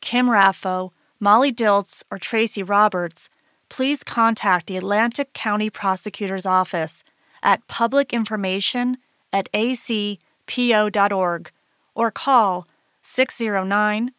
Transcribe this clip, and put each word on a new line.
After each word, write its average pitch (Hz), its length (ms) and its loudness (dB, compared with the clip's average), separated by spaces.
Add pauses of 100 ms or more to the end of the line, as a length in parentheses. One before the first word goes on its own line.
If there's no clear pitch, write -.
Kim 247 260 0
Raffo, 190 640 2 (280)
Molly 233 340 4
Dilts, 202 580 0
or 196 60 -10
Tracy 220 440 -2
Roberts, 190 680 0 (400)
please 277 340 -2
contact 220 640 0
the 185 100 -6
Atlantic 214 560 0
County 214 360 -2
Prosecutor's 190 760 -4
Office 180 580 -2 (380)
at 220 260 0
publicinformation 233 1300 -2 (360)
at 196 220 -2
A 233 220 0
C 208 440 -4 (280)
P 240 260 0
O 214 160 4
dot 202 240 2
org 175 380 -2 (440)
or 226 160 0
call 208 560 2 (340)
six - 360 0
zero 208 260 0
nine 214 560 0